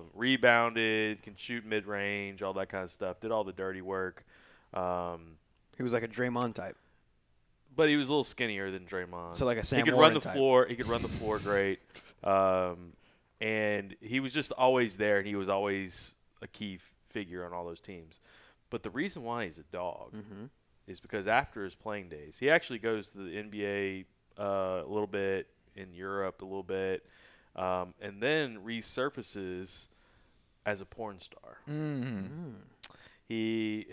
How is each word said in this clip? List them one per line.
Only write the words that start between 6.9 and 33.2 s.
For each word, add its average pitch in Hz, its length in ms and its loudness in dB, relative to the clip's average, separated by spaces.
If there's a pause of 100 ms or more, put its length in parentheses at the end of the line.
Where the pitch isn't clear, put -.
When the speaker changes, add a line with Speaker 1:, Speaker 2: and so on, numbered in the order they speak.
Speaker 1:
but 156 120 8
he 147 80 8
was 139 120 2
a 143 40 2
little 147 120 6
skinnier 98 460 -2
than 92 160 -6
Draymond. 87 480 -6
Speaker 2:
So, 135 100 -2
like, 120 140 2
a 107 60 -2
Sam 131 160 2
Speaker 1:
He - 40 4
could 123 100 4
Speaker 2:
Warren 156 160 12
Speaker 1:
run - 40 4
the 151 60 2
Speaker 2:
type. - 140 -4
Speaker 1:
floor. 131 320 8
He 120 100 -4
could 117 100 -4
run 117 160 0
the 117 60 -4
floor 107 320 -2
great. 98 400 2 (420)
Um, 92 720 4 (480)
and 104 600 0
he 120 200 -2
was 131 120 -4
just 147 200 -2
always 127 440 4
there, 104 220 4
and 98 80 0
he 104 80 -2
was 98 140 0
always 98 640 -2 (260)
a 110 60 -10
key 98 300 -10
f-, - 180 -20 (160)
figure 90 340 -6
on 87 80 -10
all 87 120 -6
those 85 160 -8
teams. 82 400 -16 (500)
But 117 140 -6
the 107 60 -6
reason 147 340 -6
why 117 220 -2
he's 80 120 -12
a 76 60 -18
dog - 500 -6
Speaker 2:
Mm-hmm. 104 300 -14 (420)
Speaker 1:
is 95 140 -14
because 101 260 -6
after 113 380 2
his 92 100 -8
playing 104 360 -8
days, 76 280 -14
he 131 100 2
actually 151 300 2
goes 110 320 -2
to 98 80 -16
the 92 180 -8
N 107 140 -8
B 104 160 -4
A, 98 380 -2 (360)
uh, 95 440 0
a - 40 -8
little 104 200 0
bit, 95 400 0 (260)
in 92 180 -14
Europe 95 500 -4
a - 20 -10
little 95 180 -6
bit, 95 420 -2 (520)
um, 92 440 -2
and 104 220 -10
then 135 420 0
resurfaces 107 1200 -6 (760)
as 104 160 -2
a 95 60 -12
porn 104 340 -10
star. - 380 -20 (100)
Speaker 3:
Mm-hmm. 143 500 -4
Speaker 2:
Mm. 135 360 -10 (720)